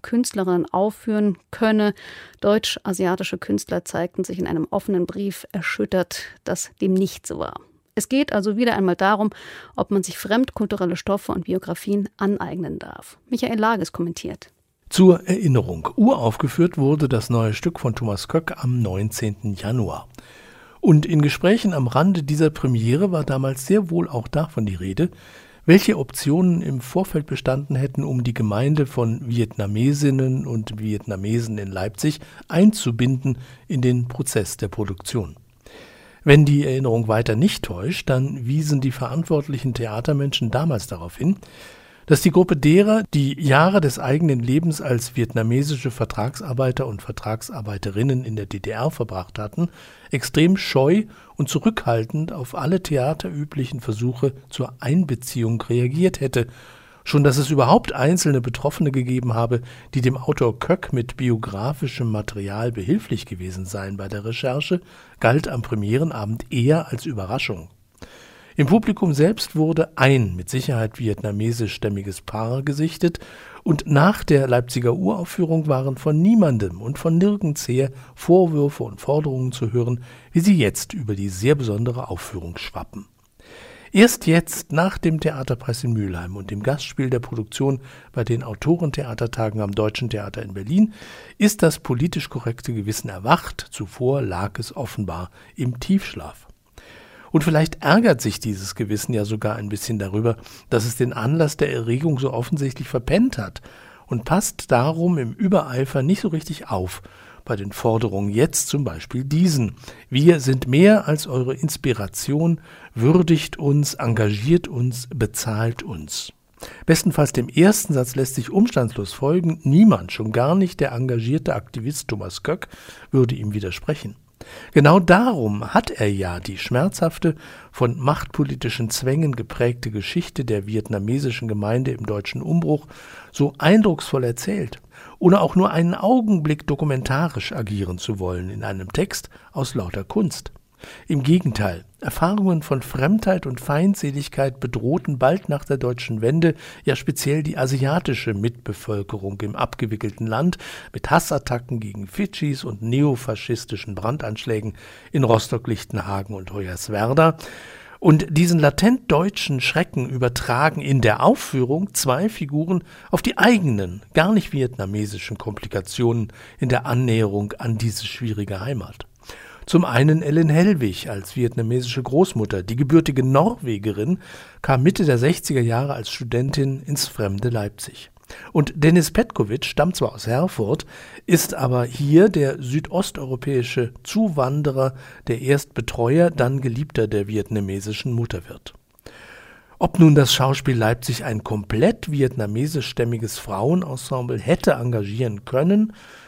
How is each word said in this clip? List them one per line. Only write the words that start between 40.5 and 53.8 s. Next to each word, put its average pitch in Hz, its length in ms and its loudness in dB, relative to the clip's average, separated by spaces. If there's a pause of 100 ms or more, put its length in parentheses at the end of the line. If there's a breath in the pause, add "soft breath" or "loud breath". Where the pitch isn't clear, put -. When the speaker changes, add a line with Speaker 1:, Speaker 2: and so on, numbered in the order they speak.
Speaker 2:
damals 131 340 0
darauf 87 300 -12
hin, 175 200 0 (720 loud breath)
dass 151 140 4
die 185 100 4
Gruppe 180 260 4
derer, 196 460 4 (100)
die 143 300 0
Jahre 160 380 6
des 143 180 0
eigenen 143 400 2
Lebens 147 420 0
als 123 360 -4
vietnamesische 123 760 0
Vertragsarbeiter 127 960 -4
und 104 160 -10
Vertragsarbeiterinnen 107 1200 -4
in 113 120 -6
der 104 100 -6
D 95 140 -10
D 104 100 -8
R 120 220 -2
verbracht 101 480 -8
hatten, 165 280 -4 (440 loud breath)
extrem 160 440 2
scheu 175 500 2 (280 loud breath)
und 143 140 -2
zurückhaltend 151 840 -2
auf - 220 -10
alle 180 300 0
theaterüblichen 147 960 -4